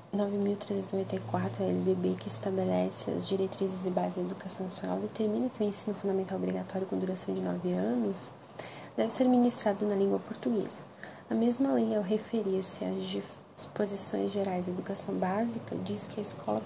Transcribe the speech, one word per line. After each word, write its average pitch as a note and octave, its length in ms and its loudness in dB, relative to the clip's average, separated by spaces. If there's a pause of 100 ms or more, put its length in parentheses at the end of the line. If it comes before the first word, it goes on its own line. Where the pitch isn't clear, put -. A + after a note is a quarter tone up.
(100)
nove G3+ 280 0
mil G3+ 180 2
trezentos G3 340 -4
e G3 60 0
noventa F#3+ 200 0
e F#3+ 40 -4
quatro, F#3 420 -2
a F#3+ 40 2
L F3+ 140 2
D F#3 140 4
B, F#3 240 2
que - 100 -6
estabelece F#3 840 2
as F3 180 -2
diretrizes F#3+ 560 0
e F#3 60 0
bases F3+ 240 0
da F#3 80 -2
educação F#3 420 -4
nacional, F#3 360 -2
determina G#3+ 500 0
que - 120 -4
o G#3 40 4
ensino G3+ 300 0
fundamental F#3+ 420 0
obrigatório F#3 480 -2
com F#3 100 -2
duração F#3 380 -2
de F#3+ 80 -2
nove F3+ 320 0
anos G3+ 560 0 (640)
deve A3 140 2
ser C4 140 4
ministrado A#3+ 600 4
na G#3 100 2
língua G3 240 4
portuguesa. - 640 -2 (460)
A A3+ 60 0
mesma A#3+ 400 4
lei, A3+ 200 4
ao G#3+ 80 4
referir-se G3 800 0
às F#3+ 200 -2 (520)
disposições G3+ 760 0
gerais F#3+ 340 0
da F3+ 60 -2
educação F#3+ 420 -4
básica, G#3 600 0 (100)
diz G3+ 220 -2
que - 140 -6
a - 20 -2
escola G#3+ 440 -2